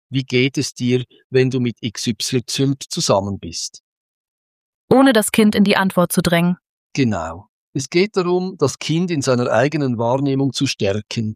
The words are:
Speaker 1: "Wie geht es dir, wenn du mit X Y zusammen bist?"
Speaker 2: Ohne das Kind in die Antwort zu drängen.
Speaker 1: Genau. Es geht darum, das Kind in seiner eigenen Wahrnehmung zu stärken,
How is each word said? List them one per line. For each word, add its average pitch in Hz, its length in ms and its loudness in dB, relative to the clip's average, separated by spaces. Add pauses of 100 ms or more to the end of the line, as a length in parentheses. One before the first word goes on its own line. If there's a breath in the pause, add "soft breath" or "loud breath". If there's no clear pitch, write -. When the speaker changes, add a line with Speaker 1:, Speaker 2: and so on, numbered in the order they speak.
Speaker 1:
"Wie 131 140 -4
geht 131 340 0
es - 180 -4
dir, 123 280 0 (260 soft breath)
wenn 131 200 4
du 131 100 -2
mit 120 220 -2
X - 260 -6
Y 135 680 -2 (120)
zusammen 98 500 -2
bist?" - 440 -12 (1080)
Speaker 2:
Ohne 269 220 6
das 214 220 2
Kind 214 220 4
in 196 100 4
die 202 100 2
Antwort 185 380 0
zu 180 80 0
drängen. 175 340 2 (380)
Speaker 1:
Genau. 92 560 -4 (240)
Es 135 160 -6
geht 185 260 0
darum, 180 440 -2
das 135 200 0
Kind 170 320 -2
in 147 100 -2
seiner 127 300 0
eigenen 131 460 0
Wahrnehmung 135 560 0
zu 139 140 -2
stärken, 107 680 -4